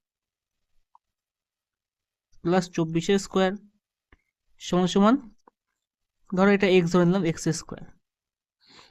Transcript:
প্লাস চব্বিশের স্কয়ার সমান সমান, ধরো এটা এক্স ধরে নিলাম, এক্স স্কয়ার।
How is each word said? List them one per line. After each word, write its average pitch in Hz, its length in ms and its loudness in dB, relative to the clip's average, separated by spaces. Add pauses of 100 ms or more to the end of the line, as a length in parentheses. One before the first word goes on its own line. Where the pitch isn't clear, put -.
(2500)
প্লাস 175 280 -2
চব্বিশের 165 480 -2
স্কয়ার 190 340 -2 (1080)
সমান 180 280 -2
সমান, 208 440 2 (1080)
ধরো 196 140 4
এটা 202 160 2
এক্স 180 260 2
ধরে 175 140 4
নিলাম, 185 180 0
এক্স 160 240 -4
স্কয়ার। - 540 -10 (880)